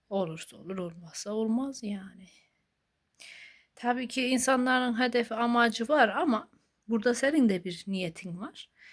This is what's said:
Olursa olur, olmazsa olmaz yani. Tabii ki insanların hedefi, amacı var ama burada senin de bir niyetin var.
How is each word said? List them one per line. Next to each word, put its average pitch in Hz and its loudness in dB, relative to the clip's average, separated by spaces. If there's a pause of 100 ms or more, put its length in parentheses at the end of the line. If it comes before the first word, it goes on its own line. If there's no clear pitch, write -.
Olursa 175 -4
olur, 190 -10
olmazsa 175 -10
olmaz 226 -2
yani. 190 -10 (1500)
Tabii 247 -2
ki 247 -2
insanların 254 2
hedefi, 240 0
amacı 233 2
var 277 6
ama 240 0 (380)
burada 233 0
senin 269 4
de 185 0
bir 175 -10
niyetin 180 -6
var. 294 -14 (240)